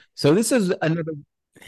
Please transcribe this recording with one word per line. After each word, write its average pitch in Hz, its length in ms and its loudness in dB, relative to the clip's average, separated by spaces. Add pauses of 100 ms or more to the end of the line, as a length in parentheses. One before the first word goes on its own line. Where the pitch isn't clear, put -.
(140)
So 147 200 2
this 226 160 2
is 202 300 2
another, 160 320 -2 (560)